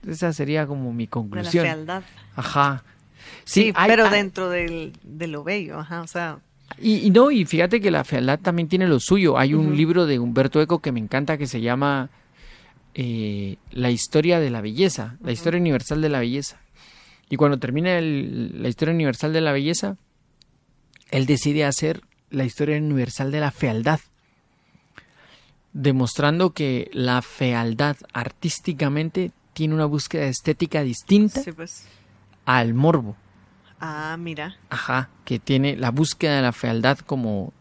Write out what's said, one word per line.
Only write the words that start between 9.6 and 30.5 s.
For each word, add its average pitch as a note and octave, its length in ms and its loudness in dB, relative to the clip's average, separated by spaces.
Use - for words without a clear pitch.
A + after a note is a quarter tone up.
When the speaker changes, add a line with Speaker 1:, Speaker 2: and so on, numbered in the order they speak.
Speaker 2:
Ujú. D3+ 80 2
Speaker 1:
libro E3 300 4
de C#3 140 2
Humberto B2+ 420 2
Eco D#3 180 2
que D3 120 -4
me B2 80 -2
encanta C#3 380 -2
que C#3+ 100 -6
se B2 140 -4
llama, C3+ 480 0
eh, G#2+ 640 -6
La B2 180 -2
historia D#3 500 2
de D3 100 0
la A2+ 120 -6
belleza, A#2+ 600 -2
La - 60 -12
Speaker 2:
Ujú. - 40 -6
Speaker 1:
historia E3 280 -2
universal D3+ 420 0
de D#3 80 0
la C#3 100 0
belleza. B2 380 -4
Y C#3+ 80 -4
cuando C#3+ 220 4
termina D#3 380 -2
el, C3+ 640 -4
La B2 80 -2
historia D#3 240 0
universal D#3 400 0
de D#3+ 80 2
la D#3 100 2
belleza, E3 460 -2
él C3+ 140 2
decide D3 400 2
hacer D3+ 360 -2
la C3 140 -2
historia D3 320 -2
universal C3+ 540 -2
de D3 100 -2
la D#3+ 100 0
fealdad, A#2+ 480 0
demostrando C#3+ 800 2
que C3 400 -2
la B2 280 0
fealdad A#2+ 760 -2
artísticamente D#3 1160 -4
tiene D#3 220 -2
una D#3 100 2
búsqueda D3 400 -2
estética D3+ 580 -2